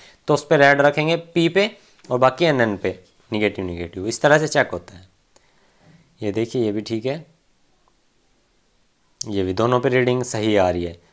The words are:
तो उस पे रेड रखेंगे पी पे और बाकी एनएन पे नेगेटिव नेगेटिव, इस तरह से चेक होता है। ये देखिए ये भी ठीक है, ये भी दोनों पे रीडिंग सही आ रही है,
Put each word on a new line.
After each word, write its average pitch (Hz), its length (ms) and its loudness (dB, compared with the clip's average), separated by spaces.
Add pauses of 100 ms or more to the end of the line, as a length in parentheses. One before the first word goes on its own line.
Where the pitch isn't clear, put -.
(280)
तो 151 60 2
उस 147 140 0
पे 160 100 4
रेड 139 240 6
रखेंगे 151 340 2
पी 165 340 0
पे 196 200 0 (360)
और 127 140 -2
बाकी 131 260 2
एनएन 120 320 2
पे 92 220 -6 (320)
नेगेटिव 104 340 -2
नेगेटिव, 87 420 -10
इस - 140 -6
तरह 151 160 4
से 151 100 -2
चेक 143 240 0
होता - 240 -12
है। - 120 -20 (1160)
ये 104 80 -4
देखिए 117 320 -2
ये 107 80 -2
भी 107 100 -6
ठीक 113 240 -8
है, 151 200 -8 (2000)
ये 101 220 -4
भी 92 100 -4
दोनों 120 260 0
पे 131 100 -2
रीडिंग 123 340 0
सही 107 320 -2
आ 92 140 4
रही 87 140 -2
है, 85 120 -8 (180)